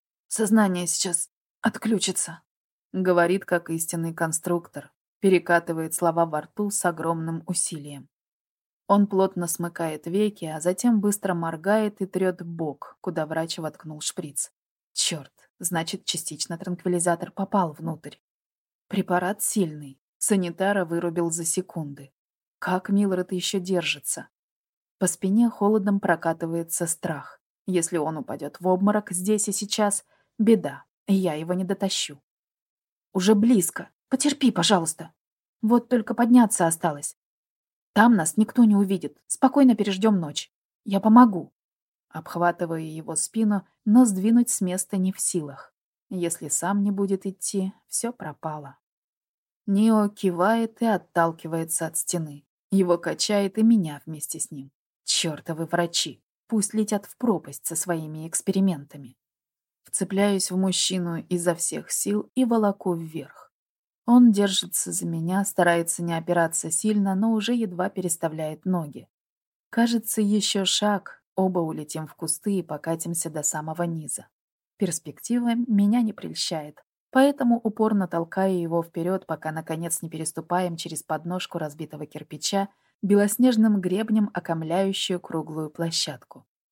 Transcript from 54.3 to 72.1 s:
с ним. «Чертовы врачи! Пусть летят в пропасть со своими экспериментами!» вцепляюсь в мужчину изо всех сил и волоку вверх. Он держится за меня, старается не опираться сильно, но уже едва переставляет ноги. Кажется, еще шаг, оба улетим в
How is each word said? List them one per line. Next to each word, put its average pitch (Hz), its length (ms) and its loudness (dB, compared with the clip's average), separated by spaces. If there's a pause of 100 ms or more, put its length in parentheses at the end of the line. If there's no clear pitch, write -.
с - 100 -8
ним. 139 200 -14 (340)
«Чертовы 160 640 -4
врачи! 170 560 -2 (260)
Пусть 220 260 -2
летят 208 320 -2
в - 100 -20
пропасть 175 500 -2
со 165 100 -6
своими 156 500 -4
экспериментами!» 165 920 -2 (680)
вцепляюсь 196 640 0
в 185 60 -2
мужчину 180 640 0 (100)
изо 175 260 0
всех 156 360 -6
сил - 440 -2
и 254 100 2
волоку 208 500 0
вверх. 160 580 -12 (540)
Он 240 260 10
держится 190 580 0
за 175 160 -6
меня, 170 380 -2
старается 170 580 2
не 170 140 -2
опираться 165 540 0
сильно, 202 440 0
но 220 180 2
уже 220 220 0
едва 196 360 -2
переставляет 160 720 -6
ноги. 160 440 -4 (640)
Кажется, 233 520 0
еще 202 420 0
шаг, - 580 -2 (140)
оба 185 220 2
улетим 156 480 -6
в - 80 -20